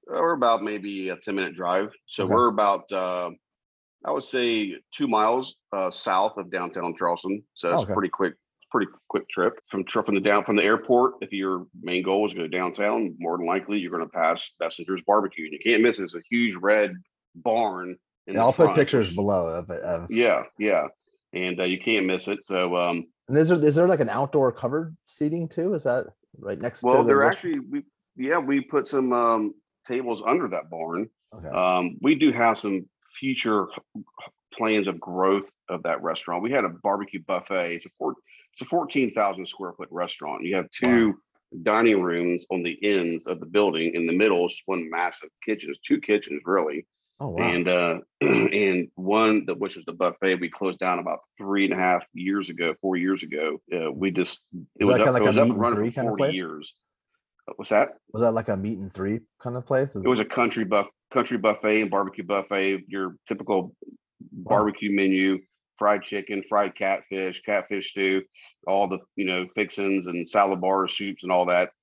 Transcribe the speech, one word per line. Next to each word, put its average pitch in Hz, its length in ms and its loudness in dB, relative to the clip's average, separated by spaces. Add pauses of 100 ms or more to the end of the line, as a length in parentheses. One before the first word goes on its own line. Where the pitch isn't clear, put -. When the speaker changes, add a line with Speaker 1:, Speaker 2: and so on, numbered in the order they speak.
(120)
Speaker 1:
Uh, 160 80 -4
we're 170 140 2
about 117 300 2
maybe 101 460 -6
a 90 80 -6
ten-minute 98 380 -4
drive. 92 360 0 (160)
So - 160 -4
Speaker 2:
Okay. 92 100 2
Speaker 1:
we're 120 140 6
about, 101 440 2
uh, 90 380 -4 (720)
I 147 80 -4
would 147 120 -4
say 117 540 -2 (140)
two 143 160 -4
miles, 117 500 2 (160)
uh, 95 180 -2
south 101 460 0
of 90 140 -10
downtown 87 460 -6
Charleston. 92 460 -2 (100)
So 87 180 -2
it's 87 120 2
Speaker 2:
Okay. 98 100 -4
Speaker 1:
pretty 92 160 0
quick, 90 240 -2 (380)
pretty 101 200 0 (180)
quick - 200 -4
trip - 380 -2
from, 95 180 -4
tr-, 110 160 -2
from 101 140 0
the 95 60 2
down, 104 220 4
from 107 120 0
the 104 80 4
airport. 120 580 4
If 95 100 -12
your 95 360 -4 (140)
main 90 220 -2
goal 98 220 2
is - 80 -4
to 90 60 -10
go 82 80 -4
downtown, 101 720 -2
more 85 180 -4
than 87 80 -4
likely 95 320 -2
you're 87 140 -4
gonna 82 180 -4
pass 85 520 0
Bessinger's 85 420 -6
Barbecue. 98 420 0
And 78 80 -12
you 73 100 -12
can't 113 200 4
miss 113 160 2
it. 98 40 -4
It's 87 120 -10
a 82 60 -10 (100)
huge 117 240 0
red 101 380 2 (420)
barn 98 600 -2 (300)
in 98 80 -10
Speaker 2:
Yeah, 104 60 0
Speaker 1:
the - 60 -
Speaker 2:
I'll 131 80 4
put 170 120 6
Speaker 1:
front, 92 100 4
Speaker 2:
pictures 131 320 2
Speaker 1:
which 85 80 -6
Speaker 2:
below 98 320 0
of 82 220 -6
it, 85 140 -8
of 85 280 -4
Speaker 1:
Yeah, 113 320 2 (140)
yeah. 95 300 2 (460)
And, 90 260 -4
uh, 92 60 0
you 92 140 -2
can't 104 260 0
miss 92 220 -2
it. - 180 -6
So, 90 320 -2
um, 85 280 -2 (220)
Speaker 2:
And 135 100 2
is 160 120 4
there, 175 120 4
is 147 140 4
there, 175 120 6
like, 175 120 4
an 120 100 0
outdoor 135 440 2
covered 156 420 -4 (100)
seating 160 440 -4
too? 180 240 -4
Is 156 100 -4
that 127 240 -2 (320)
right 101 220 -8
next 117 220 -8
Speaker 1:
Well, 123 140 6
Speaker 2:
to 143 60 6
the 117 40 4
Speaker 1:
they're 139 100 6
Speaker 2:
restaurant? 165 400 2
Speaker 1:
actually, 131 120 -8
we, 143 140 -6 (320)
yeah, 131 220 0
we 139 240 0
put 135 260 -2
some, 131 260 2
um, 113 400 2 (320)
tables 120 400 -4
under 139 240 2
that 82 200 -6
barn. 82 400 -6 (240)
Speaker 2:
Okay. 82 160 -14
Speaker 1:
Um, 90 520 0
we 147 140 4
do 139 160 4
have 117 260 2
some 98 280 -4 (240)
future 117 580 -2 (840)
plans 107 340 0
of 85 120 -4
growth 95 500 2 (200)
of 85 140 -6
that 78 180 -2
restaurant. 87 420 -4
We 120 80 -2
had 127 140 0
a 87 40 -2
barbecue 98 580 -4
buffet. 90 480 -2
It's 82 100 -12
a 92 120 -20
four, 156 180 -4 (380)
it's - 80 -14
a 123 40 -8
fourteen 143 480 0
thousand 95 340 -2
square 90 260 -12
foot - 180 -14
restaurant. 80 520 -6
You 92 120 -2
have 90 160 -2
two 120 380 4
Speaker 2:
Wow. 101 40 -2 (500)
Speaker 1:
dining 110 380 4
rooms 87 500 0
on 90 120 -2
the 85 200 -4
ends 85 440 0
of 82 120 -6
the 80 60 -12
building. 82 500 2
In 85 120 0
the 85 100 0
middle 92 300 4
is - 180 -8
one 87 240 -4
massive 85 400 -6 (140)
kitchen. 101 260 -4
It's 71 100 -10
two - 200 0
kitchens, 104 460 0
really. 82 400 0 (340)
Speaker 2:
Oh, 139 100 -6
wow. 87 180 -2
Speaker 1:
And, 87 200 0
uh, 87 320 2 (120)
<clears throat> - 100 -8
and 95 760 2
one 107 520 2
that, 90 100 -4
which 92 180 -6
was 82 100 -16
the - 80 -10
buffet, 92 420 0
we 90 140 -4
closed 92 300 -4
down 90 200 0
about 82 200 -4 (180)
three 98 280 0
and 95 80 0
a 92 40 -2
half 92 260 2 (100)
years 92 360 -4
ago, 82 320 -2
four 92 140 0
years 92 280 0
ago. 78 360 -4 (140)
Uh, 80 180 -2
we 87 200 -2
just, 90 320 -2 (360)
it 101 60 2
Speaker 2:
Was - 40 6
Speaker 1:
was 123 80 6
Speaker 2:
that 107 40 4
Speaker 1:
up, 110 60 6
Speaker 2:
kinda - 20 6
Speaker 1:
it 127 40 2
Speaker 2:
like 110 140 4
Speaker 1:
was 110 100 4
Speaker 2:
a 127 40 6
Speaker 1:
up 113 60 8
Speaker 2:
meet 123 60 2
Speaker 1:
and - 0 -
Speaker 2:
and 101 80 0
Speaker 1:
running 117 180 2
Speaker 2:
three 113 100 0
Speaker 1:
for 117 60 -10
Speaker 2:
kinda 120 140 -2
Speaker 1:
forty 104 160 -2
Speaker 2:
place? 160 100 -2
Speaker 1:
years. 78 400 -10 (720)
Uh, - 80 -12
what's 101 160 -12
that? 107 180 4 (240)
Speaker 2:
Was 110 80 -2
that 117 120 4
like 113 160 -4
a 101 80 0
meet 101 200 -4
and 95 160 -12
three 101 260 -4 (220)
kind 123 140 -8
of 123 100 -8
place? 135 300 0
Is 95 100 -6
Speaker 1:
It - 20 6
was 123 120 4
a 107 60 2
country 117 380 0
buff-, 101 280 2 (200)
country 120 280 0
buffet 107 420 2
and 98 80 -2
barbecue 98 340 -2
buffet, 98 640 -2
your 95 280 -6 (120)
typical 101 480 -2 (440)
Speaker 2:
Wow. 101 380 -2
Speaker 1:
barbecue 104 340 0
menu, 95 480 2 (380)
fried 104 260 2
chicken, 98 460 -6
fried 101 260 0
catfish, 95 680 -4
catfish 101 480 -4
stew, 95 320 2 (440)
all 98 200 2
the, 95 120 -4 (160)
you 98 100 -2
know, 92 300 -2
fixins 98 520 -2
and 85 200 -6
salad 98 320 2
bars, 95 380 0
soups 98 260 -8
and 92 80 -4
all 90 140 4
that. 90 240 2 (140)